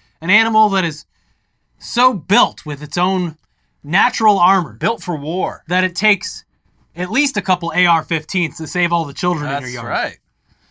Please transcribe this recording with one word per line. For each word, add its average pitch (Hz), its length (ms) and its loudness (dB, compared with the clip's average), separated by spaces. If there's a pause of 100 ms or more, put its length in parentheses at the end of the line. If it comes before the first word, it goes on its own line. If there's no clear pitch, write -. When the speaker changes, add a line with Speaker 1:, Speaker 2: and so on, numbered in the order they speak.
(220)
Speaker 1:
an 165 80 -6
animal 220 400 4
that 190 160 0
is 151 200 -6 (720)
so 254 360 2
built 196 520 0
with 147 160 -8
its 151 160 -8
own 180 380 0 (480)
natural 208 560 2
armor 175 340 4
Speaker 2:
Built 190 300 -2
for 170 140 -4
war. 151 500 -4
Speaker 1:
that 180 160 0
it 185 120 -4
takes - 500 -2 (500)
at 180 160 -6
least 277 240 0
a 202 60 -2
couple 170 340 -2
A 180 100 2
R 165 160 4
fifteens 160 580 -4
to 160 80 -8
save 175 260 -2
all 170 100 2
the 143 100 -8
children 160 340 -2
in 131 40 -4
your 139 80 -4
Speaker 2:
That's 123 140 -8
Speaker 1:
yard. 120 160 -8
Speaker 2:
right. 165 280 -4 (540)